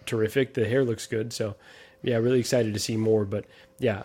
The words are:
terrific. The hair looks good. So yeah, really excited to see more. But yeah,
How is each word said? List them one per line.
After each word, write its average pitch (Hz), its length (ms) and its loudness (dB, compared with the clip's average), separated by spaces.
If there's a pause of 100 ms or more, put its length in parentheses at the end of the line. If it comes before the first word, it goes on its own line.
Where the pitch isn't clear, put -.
terrific. 117 480 0
The 110 120 2
hair 131 160 2
looks 117 220 -4
good. 117 260 -6
So 104 240 -6 (460)
yeah, 120 160 0
really 123 220 4
excited 113 340 0
to 107 60 -2
see 113 180 -4
more. 110 260 4
But 101 220 -6 (320)
yeah, 107 280 -2